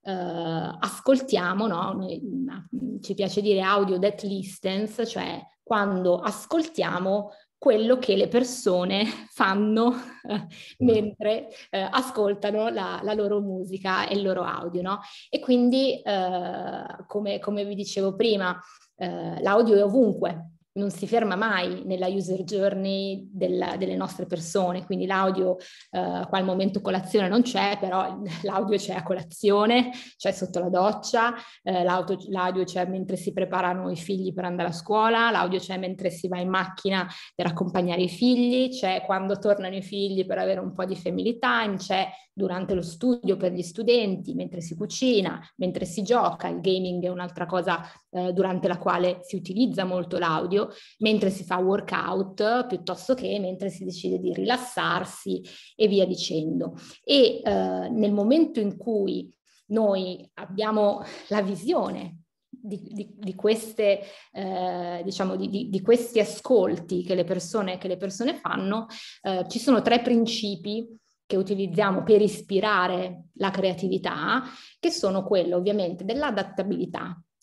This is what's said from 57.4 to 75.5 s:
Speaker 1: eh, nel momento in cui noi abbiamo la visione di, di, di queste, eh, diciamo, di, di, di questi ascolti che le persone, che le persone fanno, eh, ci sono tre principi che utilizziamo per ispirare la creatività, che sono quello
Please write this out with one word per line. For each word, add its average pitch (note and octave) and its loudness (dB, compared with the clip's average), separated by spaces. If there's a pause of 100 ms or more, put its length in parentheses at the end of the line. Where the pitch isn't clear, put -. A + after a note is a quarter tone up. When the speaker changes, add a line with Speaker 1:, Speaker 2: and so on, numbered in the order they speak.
Speaker 1:
eh, F#3 0
nel G#3+ 2
momento A#3 4
in G3+ -2
cui G3 -2 (420)
noi G3 0
abbiamo G#3 0 (280)
la G#3 2
visione F#3+ -2 (280)
di, G#3 -12
di, G3+ -12
di F#3+ -8
queste, G#3 2 (300)
eh, F3+ -4
diciamo, F#3+ -2
di, F#3+ -4
di, G3 -4
di F#3+ 0
questi A#3 4
ascolti F#3 2
che F3+ 0
le F3 2
persone, F#3 -4
che F#3+ -8
le F3+ -2
persone G3+ -4
fanno, G3+ -2 (360)
eh, F#3 -2
ci A#3+ -6
sono A#3 6
tre A#3+ 6
principi A3 0 (420)
che G3 0
utilizziamo F#3+ 0
per G#3+ 8
ispirare F#3 0 (100)
la G3 0
creatività, F#3+ 0 (360)
che E4+ 2
sono F#3+ 0
quello F3 2